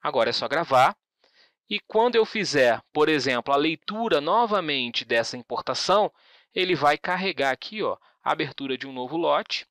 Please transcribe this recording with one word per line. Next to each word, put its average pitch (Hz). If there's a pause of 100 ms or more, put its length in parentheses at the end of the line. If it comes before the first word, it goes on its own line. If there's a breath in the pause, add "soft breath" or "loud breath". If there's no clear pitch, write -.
Agora 127
é 117
só 123
gravar. 139 (720 soft breath)
E 208
quando 233
eu 220
fizer, 139 (100)
por 151
exemplo, 135
a -
leitura 165
novamente 160
dessa 117
importação, 131 (420 soft breath)
ele 185
vai 147
carregar 180
aqui, 208
ó, 107 (260 soft breath)
a -
abertura 139
de 131
um 135
novo 127
lote 165